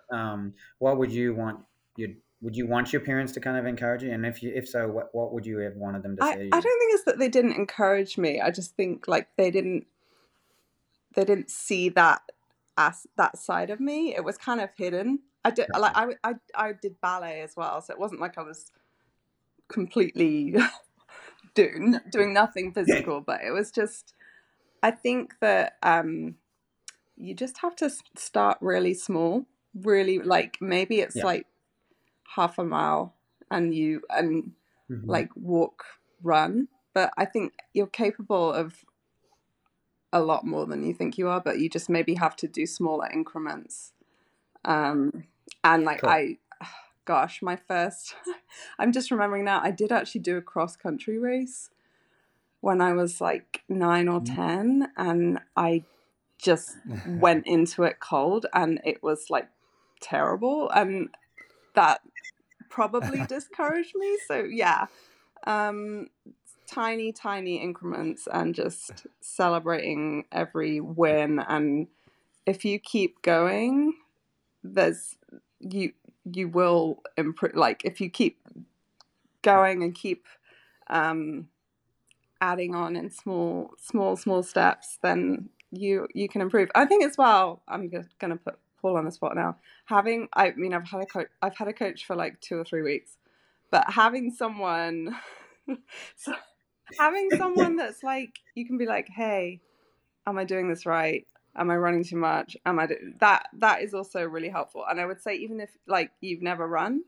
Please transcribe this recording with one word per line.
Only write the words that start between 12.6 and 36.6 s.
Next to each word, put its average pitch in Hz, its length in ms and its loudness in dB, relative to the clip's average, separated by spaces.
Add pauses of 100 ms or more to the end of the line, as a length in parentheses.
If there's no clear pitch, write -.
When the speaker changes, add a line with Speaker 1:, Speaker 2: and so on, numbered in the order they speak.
Speaker 2:
as, 160 280 2 (120)
that - 200 2
side 180 320 -2
of 214 100 -8
me. 294 360 -2
It 180 80 -6
was 165 140 -6
kind 240 240 -4
of 196 140 -6
hidden. 196 440 -2 (260)
I 233 60 4
did, 240 200 -2
Speaker 1:
Gotcha. 196 100 0
Speaker 2:
like, 214 160 2
I, 226 100 0 (160)
I, 240 100 -2 (220)
I 214 180 -2
did 190 280 -10
ballet 175 400 -4
as 156 140 -14
well, 165 260 -6
so - 120 -12
it - 60 -12
wasn't 185 220 -6
like 175 160 -8
I 165 60 -12
was 156 280 -18 (960)
completely 170 880 0 (500)
<laughs> - 480 -20
doing, 214 460 4 (120)
doing 202 220 2
nothing 185 380 2
Speaker 1:
<laughs> - 20 -16
Speaker 2:
physical, 165 480 2
but - 220 -4
it 113 80 -4
was 202 200 -2
just, - 420 -4 (680)
I 226 100 4
think 247 500 -4
that, 196 420 2
um, 165 520 2 (800)
you 180 200 -12
just 254 240 -8
have 349 180 -4
to 320 80 0
s-, 285 160 -4 (160)
start 202 420 2
really 185 360 2
small, 180 500 0 (340)
really, 190 400 2
like, 175 400 2
maybe 190 400 0
it's - 180 -2
Speaker 1:
Yeah. 196 80 -2
Speaker 2:
like 180 200 0 (880)
half 175 220 2
a 185 60 -2
mile 156 500 0 (380)
and 170 220 0
you, 156 360 -2
and 160 420 -2 (380)
Speaker 1:
Mm-hmm. 113 200 -8
Speaker 2:
like, 165 260 0
walk, 170 500 0 (360)
run. 170 460 2 (260)